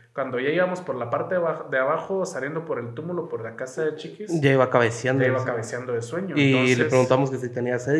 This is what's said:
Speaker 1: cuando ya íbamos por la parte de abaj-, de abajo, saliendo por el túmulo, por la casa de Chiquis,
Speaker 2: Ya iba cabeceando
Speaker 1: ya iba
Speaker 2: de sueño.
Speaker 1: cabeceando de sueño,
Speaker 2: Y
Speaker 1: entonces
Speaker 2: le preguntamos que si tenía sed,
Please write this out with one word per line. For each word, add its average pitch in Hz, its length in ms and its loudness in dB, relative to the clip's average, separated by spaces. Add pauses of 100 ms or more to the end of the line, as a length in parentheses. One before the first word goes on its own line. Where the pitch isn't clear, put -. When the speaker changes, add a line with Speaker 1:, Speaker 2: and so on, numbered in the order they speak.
(140)
Speaker 1:
cuando 127 260 -4
ya 135 100 0
íbamos 180 320 0
por 135 140 -4
la 120 140 -6
parte 147 240 -2
de 180 80 2
abaj-, 160 280 -2
de 135 100 0
abajo, 165 480 0
saliendo 147 380 -6
por 147 120 -4
el 117 160 -8
túmulo, 170 340 -6
por 117 140 -8
la 110 140 -10
casa 139 300 -6
de 151 100 -2
Chiquis, 170 460 -6
Speaker 2:
Ya 135 100 6
iba 131 180 4
cabeceando 127 540 2
Speaker 1:
ya 131 60 2
iba 131 80 2
Speaker 2:
de - 60 0
sueño. 123 120 -2
Speaker 1:
cabeceando 123 380 -6
de 117 100 -2
sueño, 175 340 -6
Speaker 2:
Y 139 160 6
Speaker 1:
entonces 127 240 4
Speaker 2:
le 151 80 4
preguntamos 131 460 4
que 131 60 -2
si 123 120 -6
tenía 123 300 -2
sed, 135 200 0